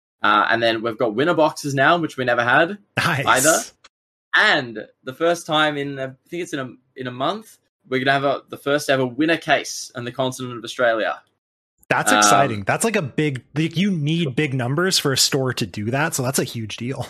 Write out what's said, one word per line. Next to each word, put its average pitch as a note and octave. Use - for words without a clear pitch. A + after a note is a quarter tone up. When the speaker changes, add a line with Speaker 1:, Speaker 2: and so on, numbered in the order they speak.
Speaker 1:
Uh, G#2
and A#2
then A2+
we've A2+
got A2+
winner D#3+
boxes D3+
now, C#3+
which D#3
we B2+
never A#2+
had D#3+
Speaker 2:
Nice. C#3
Speaker 1:
either. C3
And D3
the B2+
first E3+
time D3+
in, C#3
uh, C3+
I -
think E3+
it's E3
in D3+
a, B2
in B2+
a B2+
month, E3
we're C3
gonna C#3
have C#3
a, C#3
the A2+
first C#3+
ever C3
winner D#3
case -
in A#2+
the B2
continent B2+
of G#2+
Australia. A2+
Speaker 2:
That's B2+
Speaker 1:
Um, G#2+
Speaker 2:
exciting. G#2
That's, C#3
like, A3
a F#3+
big, C#3
like, D#3+
you G3
need D#3
big D3+
numbers D3
for C#3
a B2
store C3
to A#2
do G#2+
that, D3+
so C3+
that's B2+
a D#3
huge A2
deal. B2